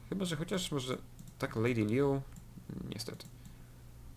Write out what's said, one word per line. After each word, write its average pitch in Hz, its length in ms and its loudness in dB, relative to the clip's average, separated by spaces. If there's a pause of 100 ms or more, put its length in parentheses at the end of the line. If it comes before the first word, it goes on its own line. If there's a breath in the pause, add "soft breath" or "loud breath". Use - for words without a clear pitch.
Chyba 190 160 2
że 170 100 2
chociaż 180 360 0
może 127 260 0 (420)
tak 135 160 0
Lady 117 300 6
Leo? 139 360 6 (680)
Niestety. - 380 -6 (880 loud breath)